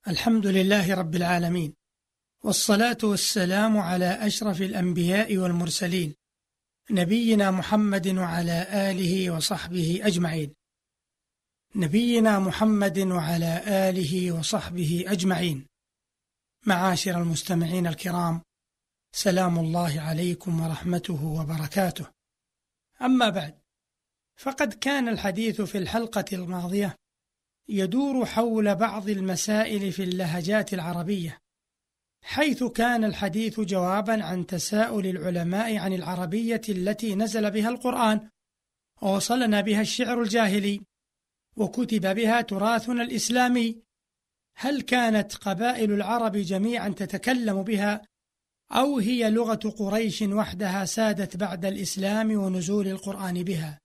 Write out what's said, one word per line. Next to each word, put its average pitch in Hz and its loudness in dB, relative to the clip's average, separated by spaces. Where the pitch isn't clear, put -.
الحمد 208 2
لله 190 2
رب 175 -4
العالمين، 175 0
والصلاة 226 2
والسلام 202 2
على 180 0
أشرف 196 -2
الأنبياء 190 0
والمرسلين، 175 0
نبينا 208 4
محمد 196 2
وعلى 175 0
آله 185 0
وصحبه 170 -2
أجمعين. 165 0
نبينا 214 4
محمد 196 2
وعلى 170 0
آله 180 0
وصحبه 170 -2
أجمعين. 175 0
معاشر 185 2
المستمعين 170 0
الكرام، 170 -2
سلام 180 2
الله 165 0
عليكم 165 -2
ورحمته 165 -2
وبركاته. 160 -2
أما 254 4
بعد، 160 -4
فقد 269 -2
كان 269 -2
الحديث 214 -2
في 208 -4
الحلقة 220 -2
الماضية 180 -4
يدور 240 0
حول 220 2
بعض 202 -2
المسائل 196 0
في 196 -4
اللهجات 180 0
العربية، 175 -4
حيث 269 0
كان 233 0
الحديث 208 -2
جوابًا 196 0
عن 180 -4
تساؤل 208 0
العلماء 180 -2
عن 196 -2
العربية 185 -2
التي 208 -2
نزل 208 0
بها 214 0
القرآن، 240 0
ووصلنا 208 2
بها 202 2
الشعر 240 0
الجاهلي، 202 2
وكتب 208 0
بها 226 2
تراثنا 226 0
الإسلامي، 247 0
هل 269 -2
كانت 220 2
قبائل 220 0
العرب 208 0
جميعًا 196 -2
تتكلم 196 -2
بها، 208 0
أو 269 2
هي 226 2
لغة 220 0
قريش 208 0
وحدها 196 -2
سادت 208 0
بعد 180 -4
الإسلام 196 -2
ونزول 196 0
القرآن 190 -4
بها؟ 160 -4